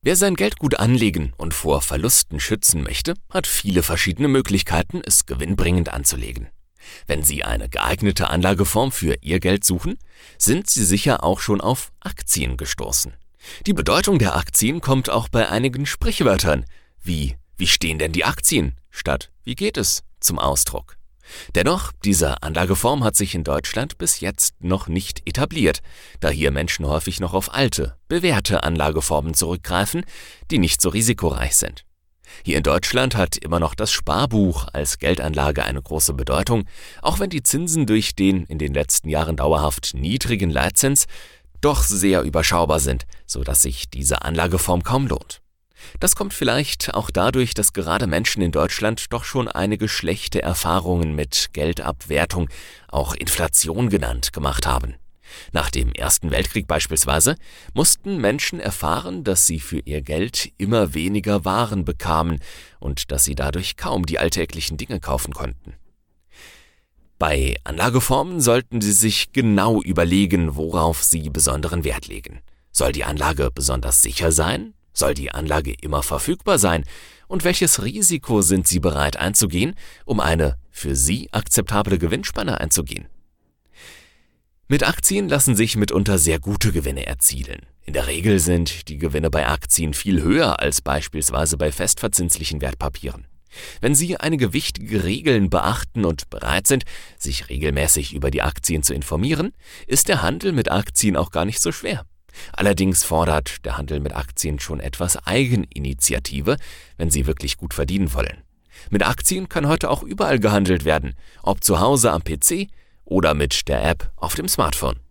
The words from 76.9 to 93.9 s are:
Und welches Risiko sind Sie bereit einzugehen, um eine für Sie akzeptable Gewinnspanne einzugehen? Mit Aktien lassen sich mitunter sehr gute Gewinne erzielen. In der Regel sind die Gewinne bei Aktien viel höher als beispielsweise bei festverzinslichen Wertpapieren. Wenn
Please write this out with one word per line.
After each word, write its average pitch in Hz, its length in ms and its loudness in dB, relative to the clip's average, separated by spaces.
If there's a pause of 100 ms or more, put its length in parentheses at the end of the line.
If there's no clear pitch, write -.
Und 185 160 -4
welches 180 380 2
Risiko 165 640 0
sind 92 240 4
Sie 87 120 2
bereit 73 380 0
einzugehen, 98 560 0 (320)
um - 140 0
eine 76 400 2 (100)
für 69 260 -6
Sie 73 360 0
akzeptable 101 680 0
Gewinnspanne 87 600 -2
einzugehen? - 480 -2 (1600)
Mit 139 200 2
Aktien 190 420 0
lassen 131 260 4
sich 113 220 2
mitunter 98 420 2
sehr 80 180 2
gute 101 340 0
Gewinne 67 360 -2
erzielen. - 580 -2 (200)
In - 80 -8
der 69 120 0
Regel 87 320 2
sind 85 500 0
die 73 120 -10
Gewinne 76 320 0
bei 73 160 2
Aktien 76 480 0
viel - 260 2
höher 104 380 2
als 73 220 0
beispielsweise 73 760 -2
bei 76 140 0
festverzinslichen 85 920 -2
Wertpapieren. 65 640 -8 (560)
Wenn 139 140 2